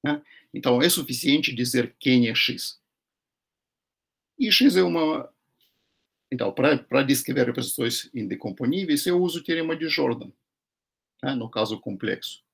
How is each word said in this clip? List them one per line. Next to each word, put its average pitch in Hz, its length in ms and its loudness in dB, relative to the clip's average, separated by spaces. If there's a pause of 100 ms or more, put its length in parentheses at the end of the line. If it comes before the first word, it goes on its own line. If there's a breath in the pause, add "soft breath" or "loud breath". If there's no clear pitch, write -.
Né? 147 180 -2 (320 soft breath)
Então, 127 280 2
é 170 80 4
suficiente 139 640 0
dizer 120 460 -2
quem 123 300 4
é 110 60 -6
x. - 460 -4 (1600)
E 226 140 0
x 254 240 6
é 185 80 6
uma, 160 500 0 (1000)
então, 127 220 -2
pra, 143 240 4
pra 135 260 0
descrever 131 420 0
representações 120 680 -4
indecomponíveis, 127 920 -2
eu 180 160 2
uso 170 180 -2
o 143 40 -12
teorema 165 320 -2
de 160 120 -6
Jordan, 127 440 -2 (920)
né, 139 120 -4
no 117 140 -6
caso 110 300 -2
complexo. - 640 -8 (100)